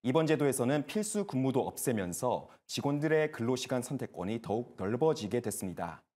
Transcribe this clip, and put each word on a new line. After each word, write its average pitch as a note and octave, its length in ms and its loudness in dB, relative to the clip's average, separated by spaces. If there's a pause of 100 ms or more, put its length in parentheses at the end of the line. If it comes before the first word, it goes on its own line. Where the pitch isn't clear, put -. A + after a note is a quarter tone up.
이번 D3+ 240 4
제도에서는 C#3 580 2
필수 G#3 400 -2
근무도 C3 400 2
없애면서 G2 800 -2 (180)
직원들의 D3+ 640 2
근로시간 B2 500 0
선택권이 A2+ 600 -4
더욱 A#2 360 -4
넓어지게 A#2+ 640 0
됐습니다. F2 640 -6 (120)